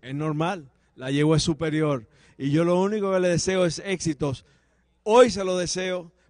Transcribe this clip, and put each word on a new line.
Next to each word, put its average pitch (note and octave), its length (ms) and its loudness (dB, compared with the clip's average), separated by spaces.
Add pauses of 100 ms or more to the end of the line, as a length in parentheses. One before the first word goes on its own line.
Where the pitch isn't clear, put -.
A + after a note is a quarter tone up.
"Es C3 140 -10
normal, D#3 560 -4 (240)
la B2+ 160 -8
yegua D3+ 240 4
es D3+ 80 2
superior". D3+ 640 -2 (300)
Y C#3 140 -2
yo D#3+ 120 2
lo F3 160 2
único G3 320 0
que F#3+ 80 2
le F3+ 80 2
deseo F3+ 380 0
es E3+ 140 -4
éxitos. D#3 680 -6 (580)
Hoy A#3 280 6
se F#3+ 120 -6
lo F#3 140 -2
deseo, F3+ 540 -6 (180)